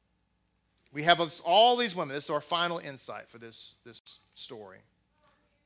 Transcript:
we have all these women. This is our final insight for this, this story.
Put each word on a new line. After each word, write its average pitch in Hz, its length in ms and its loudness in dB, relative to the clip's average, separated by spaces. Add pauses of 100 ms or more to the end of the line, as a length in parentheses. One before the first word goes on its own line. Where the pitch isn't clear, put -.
(960)
we 147 80 -6
have 170 180 8 (240)
all 214 320 6
these 233 180 0
women. 151 200 -4
This 147 100 -6
is - 60 -4
our 147 100 0
final 170 380 -2
insight 123 500 -12
for - 80 -20
this, 113 480 -16
this - 360 -18 (120)
story. 104 460 -14 (880)